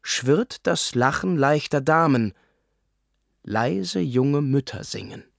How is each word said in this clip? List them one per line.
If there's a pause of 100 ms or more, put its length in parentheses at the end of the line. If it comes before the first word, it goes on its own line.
schwirrt
das
Lachen
leichter
Damen, (1080)
leise
junge
Mütter
singen. (160)